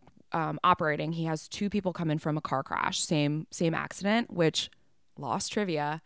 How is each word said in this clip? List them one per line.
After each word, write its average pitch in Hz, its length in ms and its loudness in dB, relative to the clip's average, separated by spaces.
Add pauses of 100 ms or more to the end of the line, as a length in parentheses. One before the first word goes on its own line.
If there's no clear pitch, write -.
(320)
um, 156 320 -2
operating. 156 480 2
He 165 140 -2
has 160 240 -4
two 208 200 -4
people 190 220 0
come 170 180 -2
in 151 100 2
from 151 180 0
a 151 40 -4
car 135 220 -2
crash, - 380 0
same, 147 500 2
same 165 220 2
accident, 202 580 0
which 160 400 2 (460)
lost 143 340 -2
trivia. 160 540 0